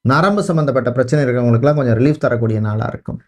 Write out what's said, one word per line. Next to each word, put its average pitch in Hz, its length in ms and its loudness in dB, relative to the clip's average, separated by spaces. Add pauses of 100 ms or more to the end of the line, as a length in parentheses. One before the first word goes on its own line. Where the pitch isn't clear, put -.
நரம்பு 180 420 2
சம்பந்தப்பட்ட 131 480 0
பிரச்சனை 131 340 0
இருக்கிறவங்களுக்கெல்லாம் 123 500 2
கொஞ்சம் 123 220 0
ரிலீஃப் 147 200 2
தரக்கூடிய 113 420 -2
நாளா 107 280 -2
இருக்கும். - 400 -12